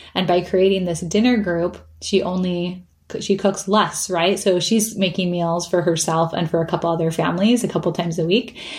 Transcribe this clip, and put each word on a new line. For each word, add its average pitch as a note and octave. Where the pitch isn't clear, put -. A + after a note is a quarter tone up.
And F3+
by F3+
creating F#3+
this E3
dinner G#3+
group, F3
she -
only, F3+
she G3
cooks G3
less, G3+
right? F3+
So F3+
she's A3
making F#3
meals E3+
for F3
herself E3
and F3
for E3+
a E3
couple E3+
other E3
families F3+
a F#3+
couple E3+
times E3+
a E3
week, G3+